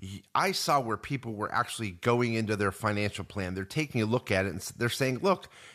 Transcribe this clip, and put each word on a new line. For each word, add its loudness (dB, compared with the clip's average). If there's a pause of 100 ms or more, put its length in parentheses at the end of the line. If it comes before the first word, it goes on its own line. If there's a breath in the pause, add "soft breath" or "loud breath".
y-, -10 (120)
I 4
saw 2
where 0
people -4
were -4
actually -2
going 2
into 0
their 2
financial 0
plan. -4
They're -4
taking -2
a 2
look 0
at 4
it, 0
and -6
s-, -10
they're 0
saying, 0
"Look, 2 (260 loud breath)